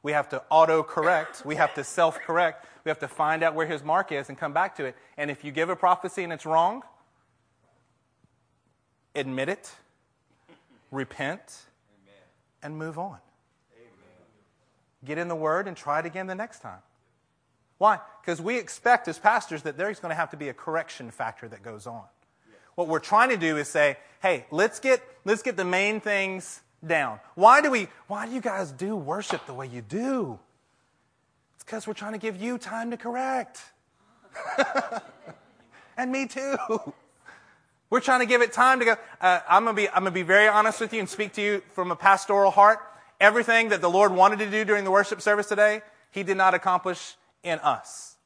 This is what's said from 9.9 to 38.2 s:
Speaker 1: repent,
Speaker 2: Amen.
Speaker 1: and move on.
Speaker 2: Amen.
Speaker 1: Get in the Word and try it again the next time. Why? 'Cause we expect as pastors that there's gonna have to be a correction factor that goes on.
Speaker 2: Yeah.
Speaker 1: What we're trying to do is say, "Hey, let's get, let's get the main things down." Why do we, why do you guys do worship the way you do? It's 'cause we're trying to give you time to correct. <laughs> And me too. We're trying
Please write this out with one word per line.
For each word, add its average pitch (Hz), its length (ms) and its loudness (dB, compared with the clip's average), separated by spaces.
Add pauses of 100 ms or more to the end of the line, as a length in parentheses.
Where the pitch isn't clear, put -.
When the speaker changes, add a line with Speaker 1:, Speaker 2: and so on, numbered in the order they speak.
Speaker 1:
repent, 135 680 -10 (420)
Speaker 2:
Amen. 101 180 -20 (400)
Speaker 1:
and 156 160 -12
move 156 220 -10
on. 175 200 -12 (540)
Speaker 2:
Amen. - 140 -20 (1160)
Speaker 1:
Get 147 120 -8
in 170 120 -6
the 165 60 -4
Word 160 320 -2
and 180 100 -12
try 147 220 -4
it 165 60 -6
again 185 220 -10
the 190 80 -10
next 220 240 -14
time. 98 220 -18 (960)
Why? 202 220 2 (240)
'Cause 165 180 -6
we 226 160 -4
expect 233 500 0
as 165 120 -8
pastors 208 440 0
that 143 140 -8
there's 196 240 -4
gonna 165 140 -6
have 165 160 -4
to 156 60 -16
be 143 120 -8
a 120 40 -10
correction 156 580 -8
factor 117 360 -10
that 104 160 -20
goes 107 240 -16
on. 117 180 -16 (420)
Speaker 2:
Yeah. - 80 -20 (200)
Speaker 1:
What 175 140 -4
we're 156 100 0
trying 226 300 4
to 226 80 0
do 160 200 0
is 143 120 -4
say, 147 280 2 (240)
"Hey, 160 300 0
let's 190 280 0
get, 262 220 2 (220)
let's 220 180 0
get 240 140 -6
the 185 100 -4
main 202 360 -2
things 190 600 -6 (240)
down." 139 340 -2 (160)
Why 233 260 8
do 294 100 0
we, 214 160 -2 (200)
why 208 180 -8
do 233 80 -12
you 254 80 -6
guys 196 300 -6
do 190 240 -8
worship 175 500 -8
the 139 80 -16
way 131 140 -12
you 120 140 -12
do? 185 580 -6 (1160)
It's - 80 -20
'cause 220 240 -12
we're 214 60 -8
trying 208 200 -10
to 214 60 -10
give 220 180 -8
you 240 200 -6
time 226 340 -10
to 240 60 -8
correct. 254 640 -6 (960)
<laughs> - 460 -4 (920)
And 254 160 -6
me 269 160 -4
too. 269 300 -6 (1300)
We're 247 80 2
trying 254 220 2